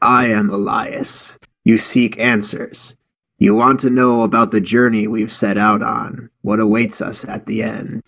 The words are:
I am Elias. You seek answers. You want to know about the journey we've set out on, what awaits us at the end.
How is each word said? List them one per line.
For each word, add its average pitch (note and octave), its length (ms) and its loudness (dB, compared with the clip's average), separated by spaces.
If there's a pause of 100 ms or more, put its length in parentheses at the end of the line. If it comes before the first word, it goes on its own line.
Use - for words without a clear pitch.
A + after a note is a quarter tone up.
I B2 260 4
am G#2+ 220 2
Elias. - 880 -6 (280)
You A2+ 100 6
seek A#2 420 0
answers. - 760 -4 (420)
You G#2 160 4
want B2 280 4
to C3 80 0
know B2 340 2
about A2+ 280 2
the A2 100 2
journey A2+ 460 2
we've A2 240 -2
set G2+ 260 -2
out G#2 240 2
on, A#2 480 -6 (120)
what G#2+ 200 0
awaits A2 400 0
us - 240 -8
at G#2+ 200 -10
the A2 180 -4
end. - 440 -8